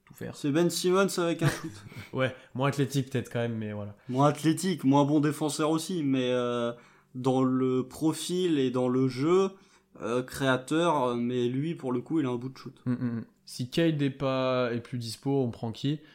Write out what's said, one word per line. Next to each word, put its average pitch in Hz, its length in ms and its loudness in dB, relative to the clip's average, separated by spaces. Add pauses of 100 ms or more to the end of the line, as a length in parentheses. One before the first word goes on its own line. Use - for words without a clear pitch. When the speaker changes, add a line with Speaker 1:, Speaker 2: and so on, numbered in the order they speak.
Speaker 1:
tout - 80 -20
faire. - 240 -12
Speaker 2:
C'est 147 140 -2
Ben 170 180 4
Simmons 180 380 2 (100)
avec 170 260 -2
un 147 60 6
shoot. - 220 -6 (200)
Speaker 1:
<laughs> - 220 -16
Ouais, 127 200 0 (220)
moins 131 140 2
athlétique 135 400 0
peut-être 120 220 -4
quand 120 80 -2
même, 117 180 -2
mais 107 160 -6
voilà. 101 200 -8 (140)
Speaker 2:
Moins 131 200 4
athlétique, 156 580 0
moins 139 180 6
bon 147 160 4
défenseur 151 520 0
aussi, 160 300 -2
mais, 135 300 0
euh, 120 400 0 (420)
dans 131 300 2
le 127 420 2
profil 160 720 0
et 131 140 2
dans 127 160 0
le 131 220 2
jeu, 170 400 2 (520)
euh, 123 220 0
créateur, 135 960 2
mais 120 320 0
lui, 147 260 -2
pour 131 160 -6
le 123 80 0
coup, 151 220 -2
il 135 40 0
a 127 40 0
un 123 60 -2
bout 120 140 -6
de 131 80 -16
shoot. - 280 -16
Speaker 1:
Mm, 127 80 -2
mm, - 20 0 (220)
mm. 110 80 -8 (180)
Si - 260 -8
Cade 165 320 2
est 139 80 2
pas, 131 640 0
est 120 80 -2
plus 123 180 -10
dispo, 131 460 -2
on 120 80 -2
prend 113 220 -8
qui ? 147 260 -4 (160)